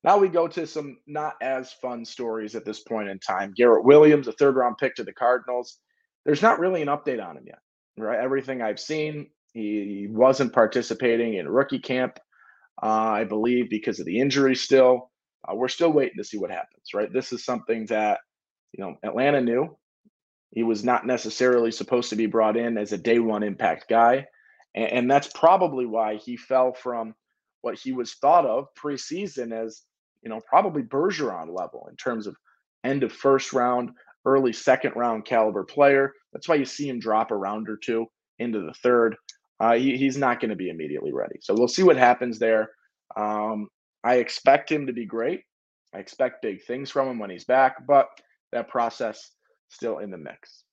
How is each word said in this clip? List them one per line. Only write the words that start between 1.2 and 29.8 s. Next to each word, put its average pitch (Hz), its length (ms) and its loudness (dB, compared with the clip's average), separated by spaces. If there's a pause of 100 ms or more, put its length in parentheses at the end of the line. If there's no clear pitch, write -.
as 131 320 -6
fun 120 300 -10
stories 110 500 -8
at 104 100 -10
this 104 160 -10
point 107 280 -6
in 95 100 -10
time. 98 360 -4
Garrett 120 300 6
Williams, 147 440 10
a - 40 -8
third 139 240 2
round 120 220 0
pick 135 180 -4
to 113 80 -8
the 98 80 -12
Cardinals. 123 640 -2 (460)
There's 147 180 0
not 226 160 4
really 175 240 -2
an 143 60 -4
update 139 360 -4
on 80 120 -14
him - 100 -20
yet, - 120 -20 (400)
right? 110 200 -4
Everything 131 440 -4
I've 107 180 -4
seen, 151 500 -6 (220)
he 104 580 -6
wasn't 127 440 2
participating 117 800 0
in 82 140 -8
rookie 131 300 0
camp, 127 400 -4 (640)
uh, - 40 -4
I 110 380 0
believe, 113 460 0
because 107 300 -4
of 80 60 -8
the 92 120 -2
injury 135 380 2
still. 127 540 4 (360)
Uh, 95 80 -8
we're 123 140 -2
still 165 240 0
waiting 139 240 0
to 104 80 -12
see 107 140 -12
what 90 120 -6
happens, - 440 -14
right? 104 180 -4
This 127 200 -4
is 185 120 -10
something 113 420 -4
that, 107 340 0 (520)
you - 100 -14
know, 90 220 -10
Atlanta 135 360 0
knew. 127 360 -2 (760)
He 113 120 -4
was 110 200 0
not 120 240 0
necessarily 120 640 0
supposed 120 400 -4
to 110 60 -4
be 110 100 0
brought 110 300 2
in 117 220 -2
as 104 140 -6
a 98 60 -6
day 117 200 2
one 107 240 0
impact 98 460 -4
guy. 120 380 4 (480)
And, - 180 -4
and 123 180 0
that's 139 180 2
probably 165 560 2
why 110 320 -4
he 120 200 -12
fell 127 360 0
from 117 420 -8 (460)
what 120 180 -8
he 131 140 -8
was 120 220 -8
thought 156 300 4
of 127 300 -2
preseason 143 800 -8
as, 113 300 -10 (400)